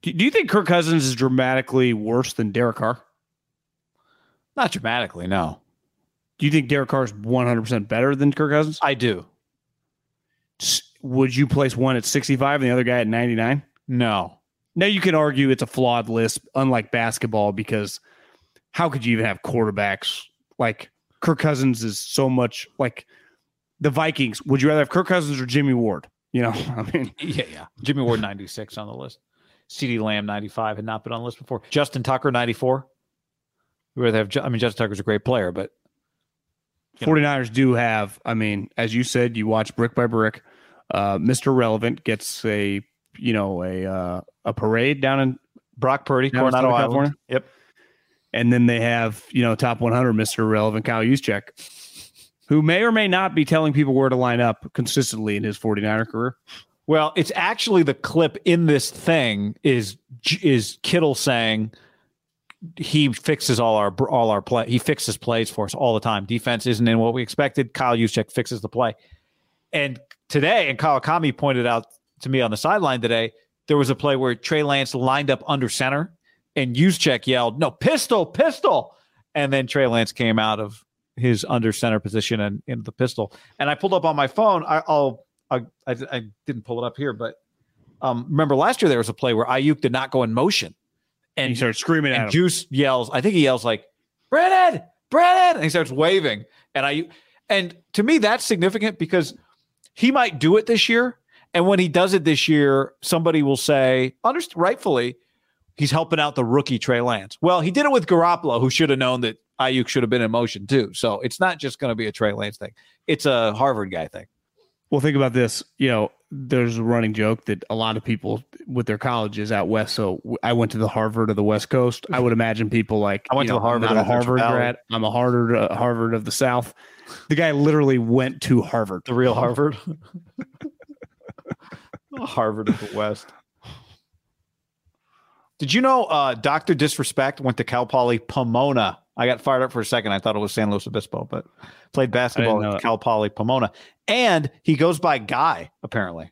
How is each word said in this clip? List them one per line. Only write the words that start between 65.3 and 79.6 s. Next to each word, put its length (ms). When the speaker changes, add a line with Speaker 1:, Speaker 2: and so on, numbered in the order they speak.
Speaker 2:
for 160
us 100
all 200
the 60
time. 260
Defense 400
isn't 200
in 120
what 160
we 80
expected. 500
Kyle 240
Juszczyk 340
fixes 300
the 80
play. 260
And 260
today, 400
and 100
Kawakami 560
pointed 320
out 200
to 80
me 140
on 80
the 60
sideline 440
today, 320
there 120
was 100
a 60
play 220
where 180
Trey 280
Lance 320
lined 360
up 160
under 240
center 420
and 220
Juszczyk 500
yelled, 320
"No, 120
pistol, 560
pistol." 680
And 180
then 140